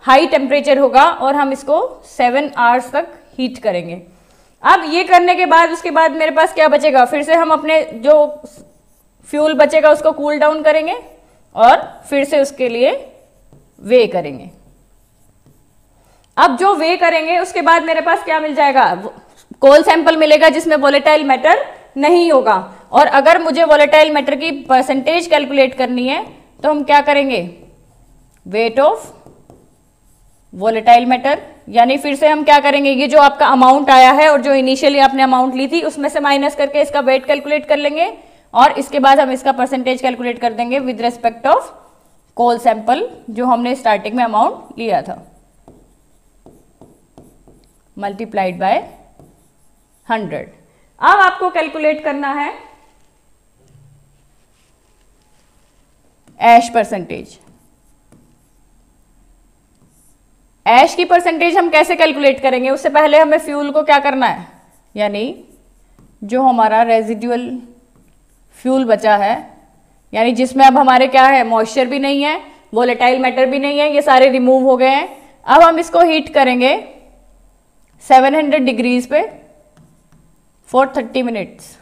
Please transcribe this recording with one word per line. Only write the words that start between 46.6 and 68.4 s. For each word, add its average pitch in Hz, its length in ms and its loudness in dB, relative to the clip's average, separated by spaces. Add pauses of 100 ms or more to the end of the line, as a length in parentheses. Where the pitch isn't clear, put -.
multiplied 196 640 -8
by 214 160 -2 (1300)
hundred। 196 460 -8 (480)
अब 370 200 2
आपको 370 300 0
calculate 311 520 -4
करना 285 300 -6
है 294 200 -8 (3750)
ऐश 233 300 4
percentage। 208 680 -8 (3250)
ऐश 262 300 2
की 349 100 -4
percentage 349 520 0
हम 339 120 0
कैसे 311 260 0
calculate 285 460 0
करेंगे? 254 280 -2
उससे 269 200 -4
पहले 294 300 2
हमें 311 180 2
fuel 294 340 -6
को 302 120 -2
क्या 294 160 2
करना 269 280 -2
है? 170 180 -6 (500)
यानी 208 500 -8 (760)
जो 226 200 -4
हमारा 226 420 2
residual 233 640 -2 (1080)